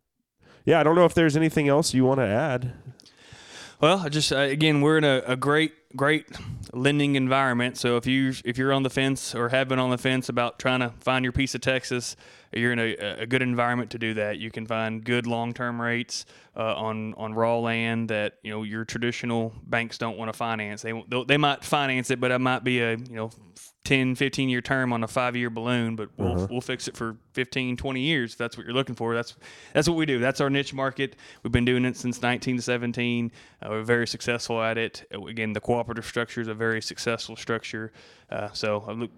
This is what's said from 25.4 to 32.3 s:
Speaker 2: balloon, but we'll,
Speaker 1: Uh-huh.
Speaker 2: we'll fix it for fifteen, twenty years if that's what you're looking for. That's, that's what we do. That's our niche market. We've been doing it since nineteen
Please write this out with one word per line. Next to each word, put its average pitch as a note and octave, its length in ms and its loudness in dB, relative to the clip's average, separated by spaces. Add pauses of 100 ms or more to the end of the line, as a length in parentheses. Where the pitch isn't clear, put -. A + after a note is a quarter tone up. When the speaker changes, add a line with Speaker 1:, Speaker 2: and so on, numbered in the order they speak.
Speaker 2:
balloon, A2+ 460 0
but G#2+ 220 -8
we'll, F#2 160 0
Speaker 1:
Uh-huh. F2+ 180 0
Speaker 2:
we'll B2 100 -2
fix B2 260 -6
it - 100 -10
for A2+ 180 -6 (180)
fifteen, B2+ 440 -2
twenty C3 240 -4
years C3+ 320 0
if - 40 -14
that's A#2+ 200 -6
what A#2+ 80 -14
you're A#2 100 -6
looking C3 180 0
for. A#2 220 -2
That's, A#2 200 -6 (380)
that's D3 140 4
what E3+ 100 2
we D#3+ 80 2
do. C3+ 140 0
That's C3 220 0
our C#3+ 80 2
niche C#3 240 -2
market. C3+ 420 -4 (280)
We've A#2+ 80 -4
been A#2+ 140 4
doing B2 200 4
it B2 100 0
since B2 260 -4
nineteen B2 380 0